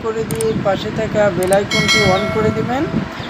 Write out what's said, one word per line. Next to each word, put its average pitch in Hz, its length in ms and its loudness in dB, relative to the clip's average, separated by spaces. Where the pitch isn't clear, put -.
করে 220 180 -2
দিয়ে 220 160 0
পাশে 202 340 -2
থাকা 214 240 0
বেল 185 200 2
আইকনটি - 420 2
on 196 80 0
করে 214 240 2
দিবেন, 247 260 -2